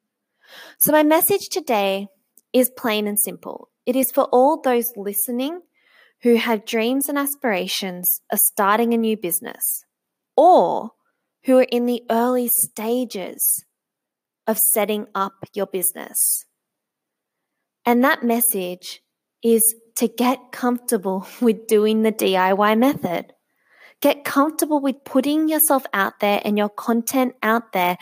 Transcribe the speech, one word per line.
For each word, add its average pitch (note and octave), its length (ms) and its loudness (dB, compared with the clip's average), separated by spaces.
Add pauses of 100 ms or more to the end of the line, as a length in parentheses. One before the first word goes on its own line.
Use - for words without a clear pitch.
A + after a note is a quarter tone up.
(800)
So - 120 2
my D4+ 120 6
message D#4+ 480 2
today G3+ 560 -2 (440)
is B3 240 2
plain G#3+ 320 -2
and G#3 120 -4
simple. - 500 -8 (160)
It B3 100 0
is C4 160 0
for C4+ 140 2
all C#4 340 4
those A#3+ 380 -2
listening B3 640 -6 (640)
who A#3+ 120 4
have A3+ 300 0
dreams A#3+ 420 -2
and C#4+ 120 -4
aspirations F#3+ 1000 -4 (100)
of G#3 80 -2
starting A3 540 2
a A#3 40 2
new A3 180 0
business, - 720 -8 (500)
or A#3 560 4 (540)
who B3+ 120 4
are B3+ 140 4
in A#3+ 160 0
the A#3+ 240 -4
early B3 360 0
stages - 1160 -4 (800)
of A3 120 -2 (160)
setting G#3 420 -2
up G3 180 -4 (200)
your G3 120 -4
business. - 800 -4 (1400)
And A#3+ 180 4
that D4+ 200 2
message G#3 800 -4 (400)
is A#3 340 2 (200)
to A#3+ 120 0
get B3 440 -2
comfortable G#3+ 800 -4
<laughs> - 80 -10
with A3+ 260 0
doing A3 340 2
the A3 100 2
D G#3 240 0
I F#3 180 2
Y G#3 220 4
method. A3+ 580 -2 (680)
Get C#4+ 220 0
comfortable D4+ 560 0
with C4+ 240 -4
putting D4 440 0
yourself D4+ 460 0
out G3 280 -2
there G#3 220 2
and G#3 140 -2
your G#3 120 0
content A#3 720 -2
out A3+ 280 0
there F3+ 300 0